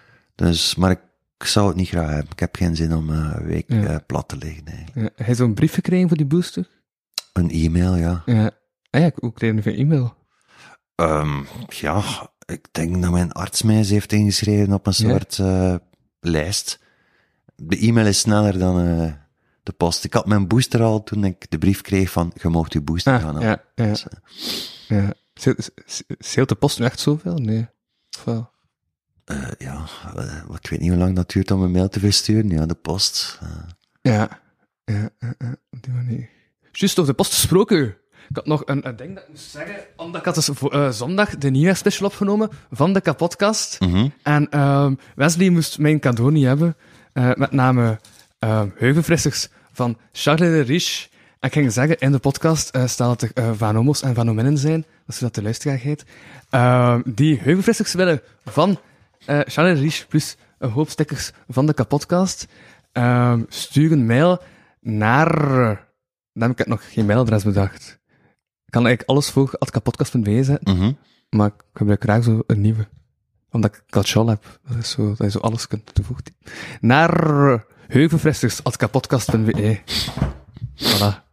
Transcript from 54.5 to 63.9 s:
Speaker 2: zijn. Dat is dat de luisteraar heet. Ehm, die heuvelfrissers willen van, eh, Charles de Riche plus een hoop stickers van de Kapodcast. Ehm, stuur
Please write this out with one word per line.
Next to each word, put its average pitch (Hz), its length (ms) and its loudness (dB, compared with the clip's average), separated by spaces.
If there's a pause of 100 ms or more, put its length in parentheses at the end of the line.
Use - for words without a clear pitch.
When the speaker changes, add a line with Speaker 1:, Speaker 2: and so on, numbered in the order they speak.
Speaker 2:
zijn. 156 220 0
Dat - 340 -18
is - 40 -12
dat 120 160 -4
de 107 80 -4
luisteraar 120 360 -4
heet. 143 260 -6 (460)
Ehm, 123 540 4
die 135 360 2
heuvelfrissers 185 540 0
willen 175 260 2 (240)
van, 175 360 0 (460)
eh, 147 180 0
Charles 170 340 2
de 135 60 0
Riche - 220 -4
plus - 300 -2 (220)
een 123 120 -4
hoop 147 180 -2
stickers - 440 -6 (160)
van 127 180 2
de 151 80 2
Kapodcast. 175 720 0 (460)
Ehm, 123 560 2
stuur - 440 0